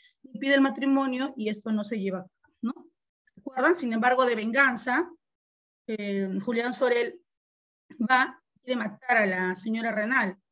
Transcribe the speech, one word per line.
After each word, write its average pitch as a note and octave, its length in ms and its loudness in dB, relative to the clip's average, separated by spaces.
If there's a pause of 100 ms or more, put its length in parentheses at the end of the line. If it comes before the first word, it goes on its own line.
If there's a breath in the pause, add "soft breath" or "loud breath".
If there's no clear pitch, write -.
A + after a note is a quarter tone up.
(220 loud breath)
impide C4+ 320 -2
el C#4 80 6
matrimonio C4+ 760 0
y G#3+ 140 -4
esto G#3+ 220 -6
no G#3+ 120 -2
se A3 160 -6
lleva F#3+ 200 -4
a - 20 -12
cabo, - 400 -20
¿no? A#3 120 -4 (640)
¿Recuerdan? C4+ 380 0
Sin C#4 200 -4
embargo, B3 340 4
de A#3+ 80 0
venganza, B3+ 720 0 (800)
eh, G3+ 420 -4 (100)
Julián A#3 360 -2
Sorel A#3+ 440 0 (800)
va, B3 400 2 (240)
quiere B3 160 -4
matar A3+ 380 -2
a G#3+ 80 4
la F#3 300 0
señora A3+ 360 0
Renal, G#3+ 460 0 (140)